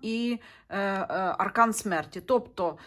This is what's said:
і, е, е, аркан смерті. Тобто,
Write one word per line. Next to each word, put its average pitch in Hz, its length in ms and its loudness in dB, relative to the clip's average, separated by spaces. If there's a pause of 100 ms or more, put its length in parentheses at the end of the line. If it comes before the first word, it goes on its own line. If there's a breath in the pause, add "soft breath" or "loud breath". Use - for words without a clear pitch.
і, 233 380 -2 (300 loud breath)
е, 196 100 -4
е, 196 260 -2 (320)
аркан 220 360 4
смерті. 175 480 -4
Тобто, 196 640 0